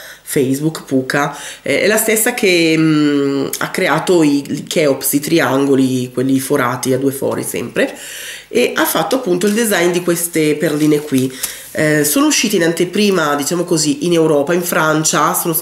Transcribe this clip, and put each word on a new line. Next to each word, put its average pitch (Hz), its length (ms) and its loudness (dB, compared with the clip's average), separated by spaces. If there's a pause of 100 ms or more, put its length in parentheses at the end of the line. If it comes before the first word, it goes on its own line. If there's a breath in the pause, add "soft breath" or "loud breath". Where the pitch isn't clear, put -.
(220 loud breath)
Facebook, 147 600 -2
Puka, 139 500 -2 (280 loud breath)
eh, - 200 0
è - 40 2
la 214 100 2
stessa 220 380 0
che, 170 420 2
mm, 147 720 2 (120)
ha 160 120 -6
creato 165 520 2
i, 143 240 2
i 151 180 -6
Cheops, 143 500 0
i 143 60 0
triangoli, 135 920 2
quelli 135 260 0
forati 127 540 -2
a 127 60 0
due 135 140 0
fori 117 300 -4
sempre, - 540 -4 (520 loud breath)
e - 260 0
ha 320 100 -2
fatto - 320 -2
appunto 180 300 0
il 208 80 2
design 202 360 2
di 175 120 0
queste 165 540 0
perline 151 440 2
qui. 131 320 -2 (400 loud breath)
Eh, 151 320 2
sono 277 220 2
uscite 220 300 0
in 170 80 2
anteprima, 170 720 0
diciamo 170 280 -2
così, 175 420 0
in 175 60 2
Europa, 156 400 4
in 175 100 0
Francia, 156 720 0
sono, 170 280 -2